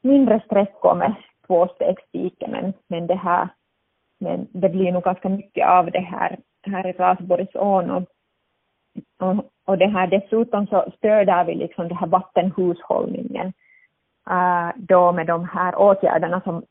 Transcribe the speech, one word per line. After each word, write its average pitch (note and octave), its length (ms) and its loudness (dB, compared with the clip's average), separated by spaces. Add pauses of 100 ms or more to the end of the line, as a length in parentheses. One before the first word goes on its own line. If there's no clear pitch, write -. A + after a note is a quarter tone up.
mindre B3+ 400 4
sträckor G3+ 540 0
med F3+ 200 -2 (320)
tvåstegsdiken, F3+ 1040 -2
men, F#3+ 220 -6 (160)
men E3+ 180 -6
det F3 80 0
här, F3+ 340 0 (720)
men F3+ 320 -6
det F#3 160 0
blir F#3 240 0
nog F3+ 100 -2
ganska F#3 260 -4
mycket - 400 -4
av E3+ 220 4
det F3+ 100 -2
här, F3+ 360 -6 (300)
här F#3+ 200 -6
i F3+ 60 -6
Rasborgsån F#3 960 0
och, F#3 120 -4 (1160)
och, F#3 260 -2 (200)
och F#3+ 140 0
det F#3 80 4
här F#3+ 200 0
dessutom G3+ 600 0
så F#3 300 0
stöder G3 480 2
vi E3+ 100 -4
liksom E3+ 340 -6
det F3 60 -8
här F3 120 -4
vattenhushållningen, F3+ 1500 -2 (800)
äh, F3+ 460 0
då F3+ 360 4
med E3 140 -4
de E3+ 180 -2
här F3+ 340 -4
åtgärderna F#3+ 600 2
som E3+ 300 -6